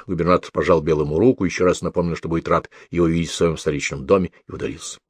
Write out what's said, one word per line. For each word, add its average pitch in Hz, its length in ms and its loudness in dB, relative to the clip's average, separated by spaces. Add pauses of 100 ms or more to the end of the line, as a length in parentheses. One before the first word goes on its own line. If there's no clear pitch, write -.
губернатор 85 460 0
пожал 82 300 4
Белому 76 360 0
руку, 113 260 4
еще 90 200 -2
раз 87 180 2
напомнил, 85 340 -2
что - 120 -10
будет 82 200 -4
рад 82 200 0 (220)
его 85 160 2
видеть 82 240 0
в - 40 -10
своем 82 220 0
столичном 71 500 -4
доме, 95 260 2 (160)
и - 40 -12
удалился. - 460 -10 (120)